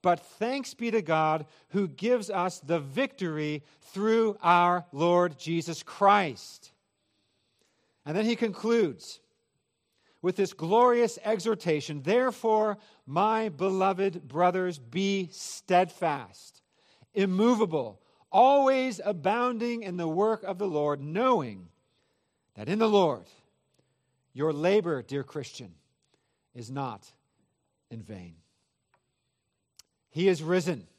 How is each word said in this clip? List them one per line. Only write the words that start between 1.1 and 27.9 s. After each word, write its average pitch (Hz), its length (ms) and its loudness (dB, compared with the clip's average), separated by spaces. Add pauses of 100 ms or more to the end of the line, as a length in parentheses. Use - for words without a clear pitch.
who 196 160 -2
gives 208 440 -2
us 180 300 -4
the 156 200 -2
victory 151 800 -4 (200)
through 220 580 0
our 175 520 4
Lord 170 460 2
Jesus 165 440 -6
Christ. - 920 0 (1300)
And 156 100 -4
then 214 80 0
he 233 100 0
concludes 220 840 -2 (1000)
with 180 140 -2
this 196 180 -2
glorious 233 680 2
exhortation, 175 800 -2
"Therefore, 214 760 0 (260)
my 214 460 0
beloved 190 760 -2
brothers, 180 520 0
be 180 540 -2
steadfast, - 1300 -2 (500)
immovable, 190 880 0 (320)
always 262 720 4
abounding 233 760 -2
in 180 160 -8
the 165 100 -4
work 214 360 0
of 185 120 -6
the 196 120 -4
Lord, 147 340 -2
knowing 151 680 -2 (880)
that 107 160 -10
in 208 80 -2
the 220 100 2
Lord 180 400 2 (1040)
your 147 220 -2
labor, 170 480 0
dear 135 220 -6
Christian, 120 500 -12 (800)
is 120 160 -16
not 131 420 -8 (800)